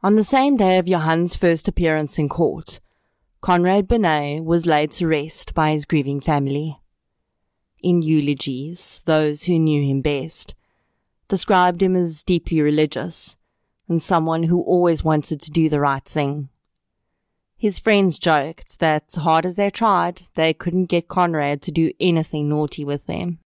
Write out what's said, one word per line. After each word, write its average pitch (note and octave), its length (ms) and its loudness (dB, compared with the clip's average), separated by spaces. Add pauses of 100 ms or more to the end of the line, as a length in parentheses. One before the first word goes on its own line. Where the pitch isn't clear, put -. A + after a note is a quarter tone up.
On G3+ 140 2
the G#3+ 100 4
same C#4 320 2
day F#3 220 4
of F3 80 0
Johann's E3+ 480 0
first E3+ 320 0
appearance D#3 520 0
in D3 100 0
court, D#3 500 -4 (640)
Conrad F#3 480 2
Bonnet D#3 560 0
was E3 200 2
laid D3+ 280 2
to F3 160 -2
rest D#3 460 -4
by D#3 180 2
his D3+ 120 -2
grieving C#3+ 360 -2
family. C#3+ 580 -2 (1040)
In F3 200 2
eulogies, D3 1040 -2
those D#3 380 0
who F3 140 2
knew D#3 240 2
him C#3 200 0
best C#3+ 520 -4 (720)
described F3+ 540 2
him F#3 140 2
as E3+ 260 -2
deeply E3 380 0
religious D3+ 760 -2 (520)
and E3+ 140 0
someone D#3+ 420 0
who E3+ 180 2
always F3 420 2
wanted D3+ 360 0
to - 100 -10
do D#3+ 180 2
the D3 120 0
right C#3 240 0
thing. C#3+ 440 -4 (1080)
His G#3 220 -2
friends G3 400 2
joked D#3 600 -2
that, D#3 360 0
hard D#3+ 300 2
as F3 120 -4
they G3+ 140 0
tried, F3+ 520 0 (120)
they D#3+ 200 2
couldn't F3+ 320 -2
get E3+ 220 0
Conrad D3+ 540 0
to D#3+ 100 -8
do D#3+ 260 2
anything D#3+ 500 0
naughty D3+ 360 -2
with C#3+ 220 -6
them. E3+ 320 -6 (140)